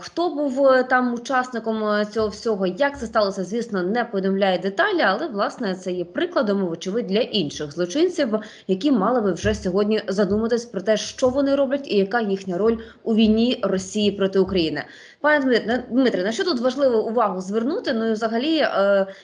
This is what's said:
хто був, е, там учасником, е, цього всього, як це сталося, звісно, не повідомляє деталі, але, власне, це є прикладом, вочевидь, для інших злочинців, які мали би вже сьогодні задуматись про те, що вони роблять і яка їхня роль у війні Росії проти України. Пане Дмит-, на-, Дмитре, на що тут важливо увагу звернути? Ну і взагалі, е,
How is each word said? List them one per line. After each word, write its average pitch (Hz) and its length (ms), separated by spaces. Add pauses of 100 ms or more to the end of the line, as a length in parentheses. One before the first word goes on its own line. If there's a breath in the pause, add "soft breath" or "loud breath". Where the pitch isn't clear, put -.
хто 339 300
був, 277 360
е, 262 160
там 254 320
учасником, 226 720
е, 208 280
цього 220 160
всього, 202 380
як 277 340
це 233 60
сталося, 196 380
звісно, 202 380
не 220 220
повідомляє 196 540
деталі, 311 420
але, 233 260
власне, 214 480
це 185 180
є 180 120
прикладом, 208 640
вочевидь, 185 400
для 196 140
інших 156 520
злочинців, 277 560 (400 loud breath)
які 190 240
мали 233 280
би 202 120
вже 202 220
сьогодні 208 540
задуматись 214 560
про 190 160
те, 208 160
що 233 320
вони 277 260
роблять 277 340
і 208 80
яка 196 240
їхня 190 380
роль 226 180 (260 loud breath)
у 226 120
війні 226 480
Росії 190 500
проти 196 260
України. 175 460 (360 loud breath)
Пане 294 260
Дмит-, 240 200
на-, 240 240
Дмитре, 226 320
на 208 100
що 370 120
тут 330 160
важливо 247 460
увагу 214 340
звернути? 226 520
Ну 226 160
і 226 40
взагалі, 233 460
е, 196 480 (180 loud breath)